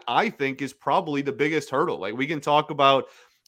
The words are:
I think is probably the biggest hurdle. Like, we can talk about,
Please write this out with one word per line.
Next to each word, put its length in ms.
I 240
think 320
is 100
probably 480
the 120
biggest 360
hurdle. 300
Like, 180
we 100
can 140
talk 300
about, 360